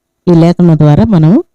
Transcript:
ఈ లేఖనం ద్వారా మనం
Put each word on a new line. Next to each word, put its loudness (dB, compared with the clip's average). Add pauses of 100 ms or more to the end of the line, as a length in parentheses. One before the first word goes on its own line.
(280)
ఈ 2
లేఖనం 0
ద్వారా 0
మనం 0 (120)